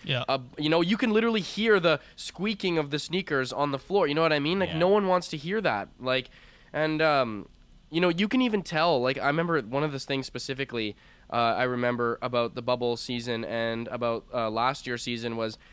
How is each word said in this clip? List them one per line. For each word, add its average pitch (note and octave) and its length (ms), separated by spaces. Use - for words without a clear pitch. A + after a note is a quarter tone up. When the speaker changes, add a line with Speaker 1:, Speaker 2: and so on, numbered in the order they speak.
Speaker 1:
Yeah. B2 260
Speaker 2:
uh, C3+ 100
you D3+ 100
know, E3 120
you F3+ 160
can A#3 160
literally A3+ 280
hear G#3 380
the E3 220
squeaking F#3+ 600
of D3 140
the D3 80
sneakers C#3+ 540
on C#3+ 180
the C#3 80
floor. F3+ 300
You C#3+ 60
know D#3+ 80
what D#3+ 100
I D3 80
mean? D#3+ 180
Like, F3+ 120
Speaker 3:
Yeah. D#3+ 80
Speaker 2:
no F3 100
one G3+ 180
wants F3+ 220
to - 80
hear F3 240
that. A#2 300
Like, B2+ 280
and, D#3 280
um, C3 480
you D#3+ 120
know, F3+ 80
you F3 180
can B3+ 160
even G#3+ 200
tell, D#3+ 380
like, C3 180
I G#2+ 100
remember E3 320
one B2+ 240
of D3+ 80
the C3+ 80
things C3+ 260
specifically, B2 720
uh, - 60
I A2 60
remember A#2+ 580
about A#2+ 360
the B2 60
bubble A#2+ 340
season A#2 480
and A2+ 440
about, A#2 360
uh, A2+ 160
last B2 380
year's A#2+ 160
season A#2 320
was A2+ 200